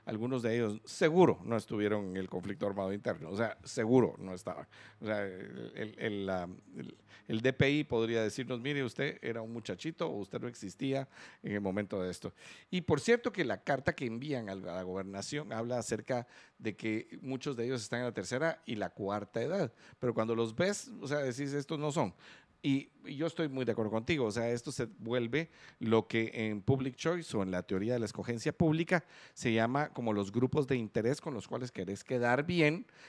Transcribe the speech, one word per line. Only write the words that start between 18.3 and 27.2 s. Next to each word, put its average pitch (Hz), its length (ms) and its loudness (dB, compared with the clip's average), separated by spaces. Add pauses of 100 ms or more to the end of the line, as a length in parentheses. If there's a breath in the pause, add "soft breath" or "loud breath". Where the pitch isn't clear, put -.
y 127 100 -6
la 101 140 -2
cuarta 104 540 -4
edad, 156 280 0 (280 soft breath)
pero 123 140 0
cuando 113 220 2
los 113 200 0
ves, 196 360 0 (100)
o - 60 -8
sea, 147 120 0
decís, 139 340 -4
"Estos 143 240 -4
no 147 140 -2
son". 131 220 0 (480 soft breath)
Y, 135 280 2 (160)
y 147 100 -8
yo 143 100 -2
estoy 160 220 0
muy 131 160 -2
de 117 80 0
acuerdo 107 180 2
contigo, 120 360 2
o 107 60 2
sea, 117 200 0
esto 120 220 -4
se 135 100 -2
vuelve 120 640 -2 (300 soft breath)
lo 113 300 4
que 113 240 2
en 110 280 -2
Public 131 360 2
Choice 165 400 -2